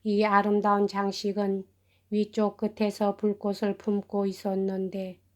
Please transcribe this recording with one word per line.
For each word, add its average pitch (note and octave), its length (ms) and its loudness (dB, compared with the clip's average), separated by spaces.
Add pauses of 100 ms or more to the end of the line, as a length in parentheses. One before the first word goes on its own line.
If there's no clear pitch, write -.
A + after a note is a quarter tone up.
이 G#3 220 2
아름다운 G3+ 640 4
장식은 G3 800 -2 (460)
위쪽 G#3 480 0
끝에서 G#3 580 -2
불꽃을 G3+ 640 -2
품고 G3+ 480 -2
있었는데 F#3+ 920 -4 (180)